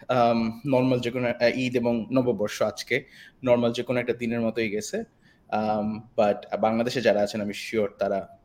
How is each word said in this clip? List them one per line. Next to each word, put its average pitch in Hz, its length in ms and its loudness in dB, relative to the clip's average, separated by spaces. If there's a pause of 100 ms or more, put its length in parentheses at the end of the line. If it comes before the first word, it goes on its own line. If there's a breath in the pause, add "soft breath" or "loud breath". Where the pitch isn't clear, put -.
আম, 117 580 2
নরমাল 127 340 2
যে 120 100 -4
কোনো, 123 180 -2
আহ, 120 280 2
ঈদ 127 200 0
এবং 117 360 0
নববর্ষ 117 500 0
আজকে 117 420 -4 (400 soft breath)
নরমাল 120 280 4
যে 120 100 -4
কোনো 123 180 -2
একটা 120 120 0
দিনের 117 280 -2
মতোই 113 300 0
গেছে। 143 340 -6 (440)
আম, 107 680 -2
but 104 400 0
বাংলাদেশে 117 440 0
যারা 104 200 4
আছেন 104 200 -2
আমি 101 140 -6
শিওর 104 340 -4 (100)
তারা 98 300 -2 (160)